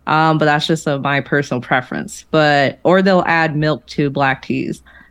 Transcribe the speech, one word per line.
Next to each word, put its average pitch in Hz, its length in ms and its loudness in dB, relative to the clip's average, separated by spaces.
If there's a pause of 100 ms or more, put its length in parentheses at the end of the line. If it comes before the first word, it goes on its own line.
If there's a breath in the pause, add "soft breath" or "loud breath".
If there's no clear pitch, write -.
Um, 160 300 2
but 151 80 2
that's 151 220 0
just, 160 200 -2
uh, 143 120 -2
my 139 220 -2
personal 139 400 -2
preference. - 720 -4
But, 143 520 2
or 180 180 4
they'll 190 240 2
add 160 300 0
milk 151 320 -2
to 143 220 -2
black 135 340 -2
teas. - 400 -6 (280 soft breath)